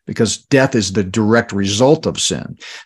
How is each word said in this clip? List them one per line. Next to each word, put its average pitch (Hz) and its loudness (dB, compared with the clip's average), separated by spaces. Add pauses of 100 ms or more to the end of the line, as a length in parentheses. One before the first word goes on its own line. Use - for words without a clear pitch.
because - -2
death 131 0
is 98 0
the 101 0
direct 110 0
result 104 2
of 82 -4
sin. - -6 (280)